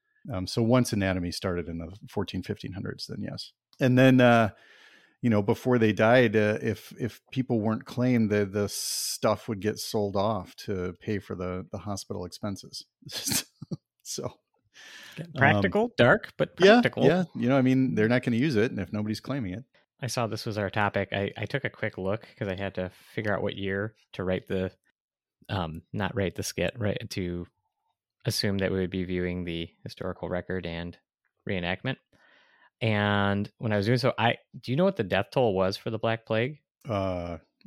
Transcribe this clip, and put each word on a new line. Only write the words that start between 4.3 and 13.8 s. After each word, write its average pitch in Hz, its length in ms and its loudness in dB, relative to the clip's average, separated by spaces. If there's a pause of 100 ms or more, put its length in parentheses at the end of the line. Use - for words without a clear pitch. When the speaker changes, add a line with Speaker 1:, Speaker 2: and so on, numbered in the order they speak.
Speaker 1:
you 120 80 2
know, 104 120 4
before 120 360 2
they 110 140 4
died, 110 440 4
uh, 107 260 2
if, 113 360 -6
if 120 220 -8 (120)
people 123 280 -2
weren't 110 240 -2
claimed, 123 460 0
the, 104 160 2
the 98 220 -2
stuff - 800 -4
would 107 120 -6
get 107 200 -2
sold 101 360 -4
off 101 400 -2
to 92 440 -6
pay 104 180 -4
for 98 160 -10
the, 90 380 -8
the 104 60 -8
hospital 98 460 -10
expenses. - 600 -12 (240)
<laughs> - 360 -6 (600)